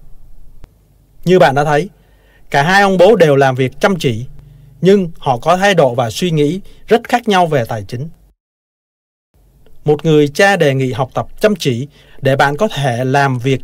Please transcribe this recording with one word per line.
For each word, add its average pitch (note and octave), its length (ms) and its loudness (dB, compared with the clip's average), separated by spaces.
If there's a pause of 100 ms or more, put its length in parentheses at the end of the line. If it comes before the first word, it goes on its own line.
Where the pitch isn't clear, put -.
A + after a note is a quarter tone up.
(1300)
Như F3+ 140 4
bạn D3 160 4
đã C#3+ 80 0
thấy, D#3 260 -2 (600)
cả C#3+ 140 0
hai F#3+ 180 4
ông G3 160 2
bố A#3 180 6
đều D#3+ 200 4
làm C3+ 200 2
việc B2+ 240 -4
chăm G3 200 2
chỉ, B2 260 -4 (560)
nhưng F#3 360 2
họ - 200 -2
có E3 200 0
thái G3 160 2
độ C#3 220 2
và A#2+ 140 -2
suy F3+ 220 -4
nghĩ D#3 300 -2 (260)
rất A3+ 160 2
khác A#3+ 240 -2
nhau F#3 200 2
về C#3+ 180 -2
tài A2 180 -8
chính. B2 260 -10 (1800)
Một D3 200 0
người D3+ 220 4
cha G3 280 2
đề D#3 180 2
nghị C3 180 -2
học B2 220 -6
tập A#2+ 140 -6 (140)
chăm G#3+ 140 -2
chỉ C3+ 320 -4 (340)
để C3 140 0
bạn C#3+ 220 0
có G#3+ 100 -2
thể C3 380 -4
làm C3+ 340 0
việc C3 240 -2